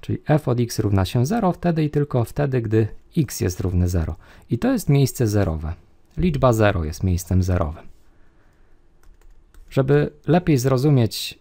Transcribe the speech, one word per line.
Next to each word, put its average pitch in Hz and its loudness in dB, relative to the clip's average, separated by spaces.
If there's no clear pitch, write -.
Czyli - -6
f 151 2
od 123 0
x 117 -4
równa 101 2
się 120 0
zero 196 0
wtedy 165 -2
i 147 -2
tylko 143 -2
wtedy, 131 -2
gdy 110 2
x - -2
jest 95 -4
równy 90 0
zero. 80 -2
I 117 -2
to 254 0
jest 240 -4
miejsce 139 2
zerowe. 82 -2
Liczba 127 2
zero 101 2
jest 78 -6
miejscem 92 0
zerowym. 87 -2
Żeby 139 2
lepiej 143 2
zrozumieć 131 0